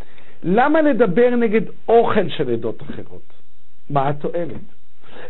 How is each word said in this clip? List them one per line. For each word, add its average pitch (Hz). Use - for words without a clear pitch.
למה 269
לדבר 240
נגד 233
אוכל 226
של 131
עדות 113
אחרות? -
מה 139
התועלת? 151